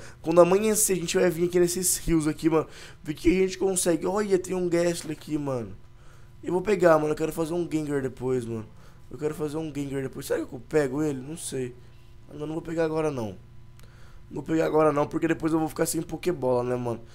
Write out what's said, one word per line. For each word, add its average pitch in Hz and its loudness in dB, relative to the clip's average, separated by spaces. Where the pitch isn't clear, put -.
quando 165 6
amanhecer, 196 4
a - -2
gente 170 -2
vai 185 6
vir 165 2
aqui 175 0
nesses 175 2
rios 160 2
aqui, 156 0
mano, 160 2
ver 151 -8
o - -6
que - 2
a 185 4
gente 185 0
consegue. 185 0
Olha, 190 0
tem 180 -4
um 180 -2
Gastly 170 0
aqui, 151 -6
mano. 123 -4
Eu - -6
vou 180 0
pegar, 180 4
mano, 151 0
eu - 0
quero 156 -2
fazer 160 -4
um 175 -2
Gengar 147 -2
depois, 127 -2
mano. 113 -8
Eu 127 -14
quero 151 -4
fazer 151 -6
um 156 -6
Gengar 139 -4
depois. 135 -8
Será - -2
que - -14
eu 131 -12
pego 147 2
ele? 143 -2
Não 151 -10
sei. 127 -8
Não, 147 -10
não 156 -6
vou 165 -4
pegar 165 -2
agora, 156 0
não. 110 -6
Não 151 -8
vou - -14
pegar 160 0
agora, 151 6
não, 147 2
porque 160 -2
depois 160 0
eu 160 4
vou 160 0
ficar 165 -2
sem 160 -2
Pokébola, 135 0
né, 123 0
mano? 120 -4